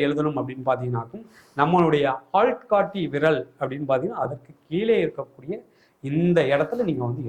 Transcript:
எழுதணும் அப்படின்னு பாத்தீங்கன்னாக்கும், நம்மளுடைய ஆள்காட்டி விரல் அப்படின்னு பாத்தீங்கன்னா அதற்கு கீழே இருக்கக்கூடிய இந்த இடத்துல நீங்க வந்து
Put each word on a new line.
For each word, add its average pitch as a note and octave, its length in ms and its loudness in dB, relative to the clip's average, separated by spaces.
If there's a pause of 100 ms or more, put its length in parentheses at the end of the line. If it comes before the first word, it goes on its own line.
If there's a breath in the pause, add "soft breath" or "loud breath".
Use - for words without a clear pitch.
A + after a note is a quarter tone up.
எழுதணும் D3 340 0
அப்படின்னு B2+ 300 -8
பாத்தீங்கன்னாக்கும், B2 560 -4 (340 soft breath)
நம்மளுடைய D#3 460 4 (340)
ஆள்காட்டி G#3 640 0 (120)
விரல் D3 260 2 (180)
அப்படின்னு C#3 320 -6
பாத்தீங்கன்னா D#3 340 -2
அதற்கு C3+ 280 -12 (160)
கீழே A3 260 0 (100)
இருக்கக்கூடிய C#3+ 520 -8 (540 soft breath)
இந்த E3+ 300 4 (140)
இடத்துல A#3 360 0
நீங்க B2+ 180 -4
வந்து A#2+ 180 -6